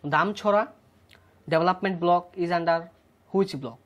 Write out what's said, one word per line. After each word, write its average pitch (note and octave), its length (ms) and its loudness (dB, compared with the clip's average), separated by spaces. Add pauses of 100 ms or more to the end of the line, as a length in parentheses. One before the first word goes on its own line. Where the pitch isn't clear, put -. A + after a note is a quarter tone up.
(140)
দামছড়া G3+ 480 2 (880)
ডেভেলপমেন্ট F3+ 500 0
ব্লক F3 200 4 (200)
is E3+ 160 -2
under E3 220 2 (520)
which F#3+ 200 0 (100)
block? A#2 220 -12